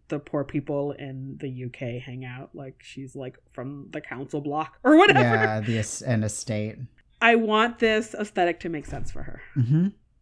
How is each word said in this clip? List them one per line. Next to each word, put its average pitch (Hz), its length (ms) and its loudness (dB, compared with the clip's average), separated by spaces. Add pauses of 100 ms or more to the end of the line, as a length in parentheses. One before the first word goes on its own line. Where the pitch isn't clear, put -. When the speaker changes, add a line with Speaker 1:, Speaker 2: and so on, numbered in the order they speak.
Speaker 1:
the 151 100 -4
poor 143 260 -4
people 143 480 -4
in 135 480 -12
the 143 100 -6
U 127 180 -8
K 123 300 -8
hang 127 260 -12
out. 127 300 -14
Like, 135 280 -14
she's, - 320 -16
like, 131 240 -12 (140)
from 139 380 -12
the 156 100 -10
council 139 400 -8
block 147 420 -6
or 302 140 8
whatever. 403 240 8
Speaker 2:
Yeah, 110 400 2
the 113 180 0
es-, - 220 -4
an 110 240 0
estate. 107 540 -6 (420)
Speaker 1:
I 233 140 6
want 226 460 2
this 220 340 0
aesthetic 180 460 -2
to 175 100 -8
make 151 160 -6
sense - 240 -4
for - 140 -4
her. - 180 -12 (140)
Speaker 2:
Mm-hmm. 143 320 4 (340)